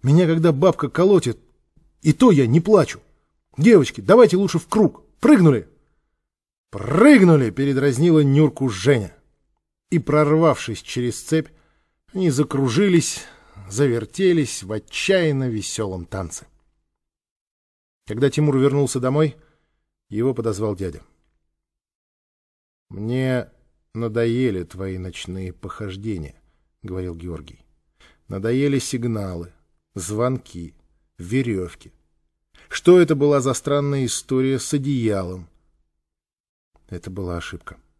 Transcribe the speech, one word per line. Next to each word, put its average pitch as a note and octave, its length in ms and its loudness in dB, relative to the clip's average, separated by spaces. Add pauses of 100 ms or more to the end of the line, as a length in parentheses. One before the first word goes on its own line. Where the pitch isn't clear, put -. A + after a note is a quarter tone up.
«Меня, D#3+ 240 4
когда E3 260 2
бабка D3+ 360 0
колотит, F3 500 2 (640)
и D3+ 100 2
то B3+ 180 4
я C#3 160 4
не C3+ 140 4
плачу. F3+ 400 2 (580)
Девочки, E3 420 4
давайте F#3+ 360 6
лучше F#3+ 220 -2
в - 100 -8
круг. - 360 0 (140)
Прыгнули!» F3 500 4 (1000)
«Прыгнули!» D#3+ 800 6
передразнила C#3 720 2
Нюрку C#3 480 2
Женя. G#2 460 0 (760)
И, F3 80 0
прорвавшись D3 840 0
через A#2+ 380 -6
цепь, D#3+ 280 -4 (640)
они F#3 180 0
закружились, C#3 920 0 (480)
завертелись C3+ 960 -2
в F#2+ 100 -12
отчаянно C#3 760 -2
веселом G2 560 -8
танце. F2+ 420 -12 (1600)
Когда B2 240 -2
Тимур D3+ 280 0
вернулся C3+ 420 0
домой, C#3 360 -2 (720)
его A#2 260 -4
подозвал G#2+ 420 -6
дядя. F2+ 260 -10 (1900)
«Мне B2 640 -6 (440)
надоели A#2 680 -2
твои F#2 340 -10
ночные F#2 540 -12
похождения», F#2+ 880 -12 (420)
говорил F#2 320 -10
Георгий. E2 500 -16 (640)
«Надоели B2+ 500 -2
сигналы, G#2 760 -8 (420)
звонки, G#2 800 -6 (440)
веревки. G2 720 -6 (760)
Что F3+ 320 4
это D#3 140 2
была C#3+ 260 2
за B2+ 140 -2
странная C#3+ 520 -2
история C3 520 -2
с - 140 -8
одеялом?» G#2+ 760 -4 (1400)
Это F2+ 220 -14
была F2+ 260 -8
ошибка. - 400 -14 (240)